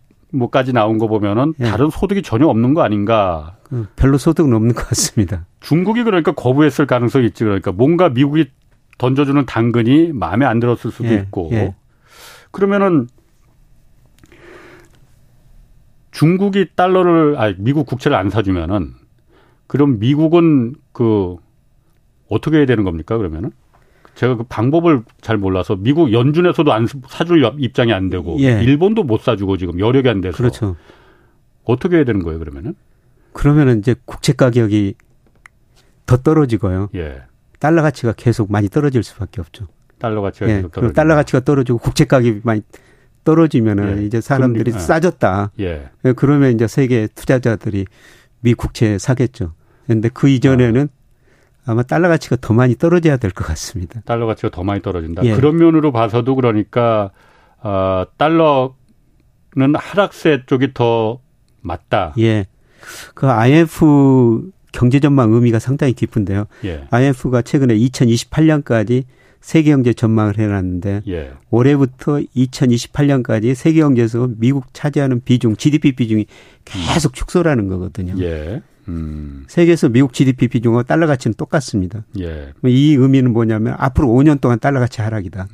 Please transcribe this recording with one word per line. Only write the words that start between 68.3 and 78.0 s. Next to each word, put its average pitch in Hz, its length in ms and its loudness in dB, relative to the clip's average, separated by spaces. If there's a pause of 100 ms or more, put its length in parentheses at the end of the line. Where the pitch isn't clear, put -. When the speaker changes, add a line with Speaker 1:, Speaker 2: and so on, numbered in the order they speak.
Speaker 2:
년까지 127 580 0 (340)
세계 151 320 2
경제 123 220 4
전망을 107 460 0
해놨는데 98 680 -4
Speaker 1:
예. 76 260 -10 (160)
Speaker 2:
올해부터 139 720 0 (120)
이천이십팔 127 720 0
년까지 123 480 0
세계 160 240 2
경제에서 120 580 2
미국 127 360 -2
차지하는 139 500 -2
비중, 120 320 0
지디피 147 380 0
비중이 110 320 -2 (400)
계속 123 460 -2
Speaker 1:
음. - 20 -18
Speaker 2:
축소라는 151 540 -2
거거든요. 92 540 -6